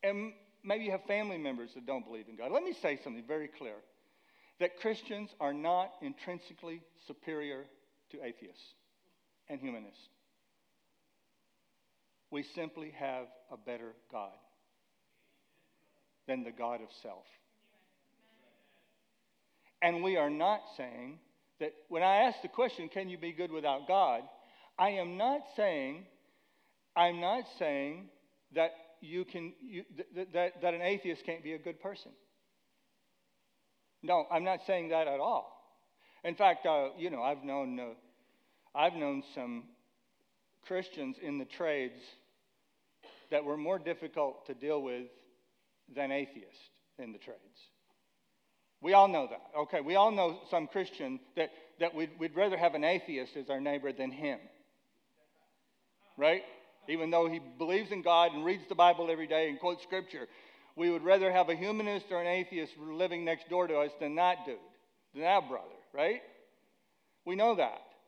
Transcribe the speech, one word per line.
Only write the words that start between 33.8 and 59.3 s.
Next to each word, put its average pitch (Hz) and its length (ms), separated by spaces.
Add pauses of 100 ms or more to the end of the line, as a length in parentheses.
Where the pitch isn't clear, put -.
No, 160 300
I'm 170 120
not 185 220
saying 175 240
that 160 180
at 139 120
all. 151 300 (760)
In 170 120
fact, 180 300
uh, 147 320
you 175 140
know, 131 100
I've 135 220
known, 135 360
uh, 120 140 (840)
I've 165 200
known 143 280 (120)
some 120 300 (1000)
Christians 151 560
in 147 160
the 135 80
trades 139 560 (1300)
that 147 140
were 147 120
more 170 220
difficult 156 680
to 139 60
deal 143 280
with 123 260 (880)
than 139 160
atheists 139 480 (400)
in 117 140
the 104 40
trades. 104 220 (1400)
We 170 120
all 196 140
know 156 200
that. 117 140 (200)
Okay, 151 200
we 151 140
all 208 160
know 180 280 (120)
some 165 160
Christian 143 520 (160)
that, 160 140 (300)
that 170 160
we'd, 156 240
we'd 160 160
rather 190 220
have 165 180
an 147 80
atheist 156 540
as 135 120
our 135 120
neighbor 139 320
than 131 180
him. 139 280 (1800)
Right? 170 260 (460)
Even 160 200
though 165 200
he 165 100 (180)
believes 185 340
in 196 100
God 170 320
and 151 120
reads 185 220
the 170 80
Bible 170 340
every 160 160
day 156 240